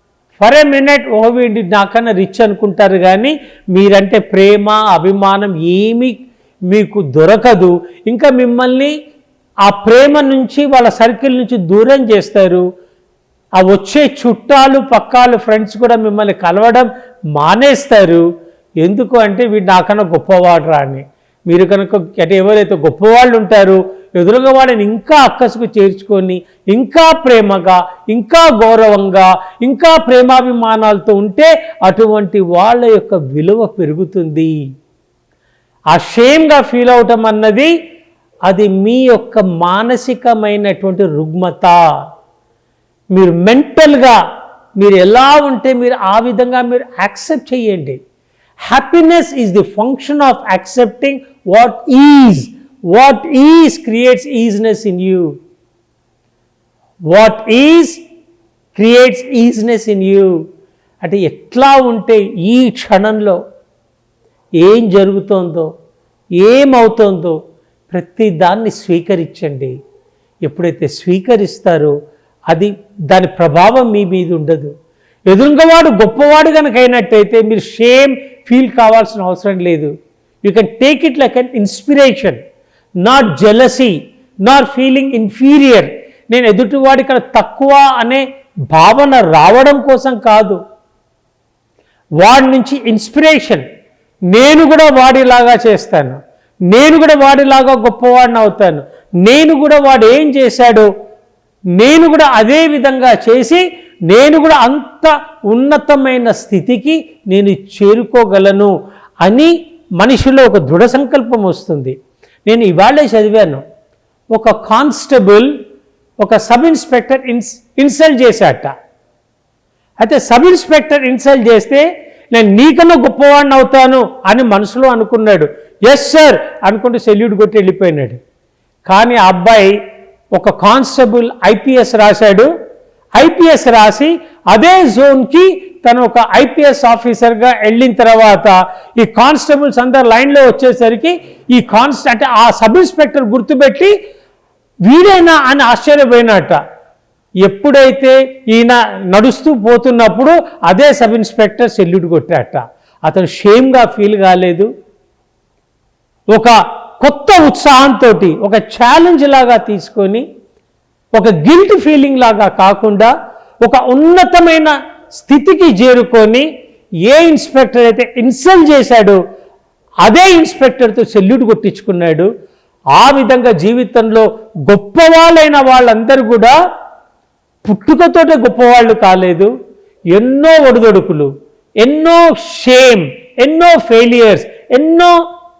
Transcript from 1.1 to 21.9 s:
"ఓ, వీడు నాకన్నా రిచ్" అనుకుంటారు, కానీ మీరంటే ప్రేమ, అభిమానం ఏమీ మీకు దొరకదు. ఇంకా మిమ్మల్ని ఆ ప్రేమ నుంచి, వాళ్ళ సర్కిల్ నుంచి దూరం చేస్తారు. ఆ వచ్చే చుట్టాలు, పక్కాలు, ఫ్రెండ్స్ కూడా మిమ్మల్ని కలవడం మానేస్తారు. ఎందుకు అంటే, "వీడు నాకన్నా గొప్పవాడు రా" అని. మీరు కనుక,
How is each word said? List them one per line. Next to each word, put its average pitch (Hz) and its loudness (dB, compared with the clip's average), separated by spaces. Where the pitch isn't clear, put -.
"ఓ, 220 0
వీడు 240 -2
నాకన్నా 208 -2
రిచ్" 190 -4
అనుకుంటారు, 202 -2
కానీ 208 -2
మీరంటే 196 2
ప్రేమ, 202 0
అభిమానం 196 -2
ఏమీ 214 -4
మీకు 202 -2
దొరకదు. 175 0
ఇంకా 247 0
మిమ్మల్ని 254 -2
ఆ 202 2
ప్రేమ 247 2
నుంచి, 269 -2
వాళ్ళ 254 2
సర్కిల్ 247 -2
నుంచి 247 -4
దూరం 220 0
చేస్తారు. 180 0
ఆ 185 2
వచ్చే 202 0
చుట్టాలు, 269 0
పక్కాలు, 247 0
ఫ్రెండ్స్ 214 -4
కూడా 233 0
మిమ్మల్ని 208 -4
కలవడం 220 0
మానేస్తారు. 170 0
ఎందుకు 208 -2
అంటే, 214 -2
"వీడు 208 -4
నాకన్నా 196 0
గొప్పవాడు 175 0
రా" 160 -2
అని. 135 -6
మీరు 175 0
కనుక, 196 -2